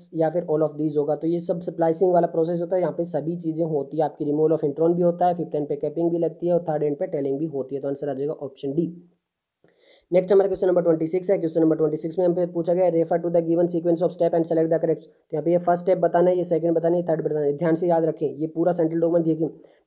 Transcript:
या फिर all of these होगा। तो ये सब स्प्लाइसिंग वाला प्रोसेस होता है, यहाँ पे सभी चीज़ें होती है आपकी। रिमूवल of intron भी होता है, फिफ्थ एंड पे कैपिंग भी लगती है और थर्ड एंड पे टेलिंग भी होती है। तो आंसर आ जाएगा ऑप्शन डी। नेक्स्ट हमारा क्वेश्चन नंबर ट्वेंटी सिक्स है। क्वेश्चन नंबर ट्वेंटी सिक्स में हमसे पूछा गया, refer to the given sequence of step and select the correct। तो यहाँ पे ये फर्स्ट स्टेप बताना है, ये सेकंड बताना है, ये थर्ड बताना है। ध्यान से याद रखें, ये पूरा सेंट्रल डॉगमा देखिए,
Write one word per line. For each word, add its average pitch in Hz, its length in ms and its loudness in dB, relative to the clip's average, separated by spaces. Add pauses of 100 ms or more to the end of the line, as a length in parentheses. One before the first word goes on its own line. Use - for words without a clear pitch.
(140)
या 160 160 2
फिर 175 220 -4
all 156 140 2
of 147 140 -4
these 151 180 -2
होगा। 147 180 0
तो 156 120 -4
ये 170 120 0
सब 175 200 -4
स्प्लाइसिंग 170 540 0
वाला 170 140 4
प्रोसेस 165 340 0
होता 175 140 -2
है, 180 60 2
यहाँ 151 120 -2
पे 170 100 -4
सभी 170 340 -4
चीज़ें 165 280 -4
होती 151 320 -4
है 156 60 2
आपकी। 147 220 -4
रिमूवल 156 300 2
of 151 80 -4
intron 160 320 2
भी 175 80 0
होता 175 240 2
है, 175 100 0
फिफ्थ 160 180 -6
एंड 147 140 -2
पे 151 60 -4
कैपिंग 156 360 -2
भी 170 80 -2
लगती 165 280 -4
है 175 60 2
और 170 160 0
थर्ड 151 140 -2
एंड 147 140 -2
पे 185 100 -4
टेलिंग 139 320 -2
भी 160 60 -4
होती 139 300 -6
है। 135 60 -6
तो 139 60 -6
आंसर 143 220 -6
आ 139 40 -4
जाएगा 143 200 -4
ऑप्शन 139 400 -8
डी। 160 180 -2 (1200)
नेक्स्ट 180 220 2
हमारा 196 140 6
क्वेश्चन 190 200 0
नंबर 175 140 4
ट्वेंटी 165 260 2
सिक्स 180 220 -4
है। 190 80 4
क्वेश्चन 165 240 0
नंबर 160 160 4
ट्वेंटी 156 200 0
सिक्स 165 220 -8
में 180 60 4
हमसे 175 200 2
पूछा 175 280 -2
गया, 185 180 2
refer 165 260 2
to 170 160 -2
the 170 80 4
given 165 320 2
sequence 170 300 0
of 160 100 0
step 170 240 0
and 170 140 0
select 160 200 2
the 160 120 2
correct। 160 200 0
तो - 300 -20
यहाँ 151 100 -2
पे 170 80 2
ये 175 60 4
फर्स्ट 175 260 0
स्टेप 185 140 2
बताना 175 320 4
है, 180 80 2
ये 180 60 0
सेकंड 170 320 0
बताना 165 200 2
है, 175 60 0
ये 175 80 -4
थर्ड 156 160 0
बताना 151 160 -2
है। 143 160 0
ध्यान 160 180 2
से 175 120 -2
याद 165 180 2
रखें, 156 220 -2
ये 139 200 -4
पूरा 165 240 0
सेंट्रल 165 280 0
डॉगमा 170 200 2
देखिए, 160 280 0 (400)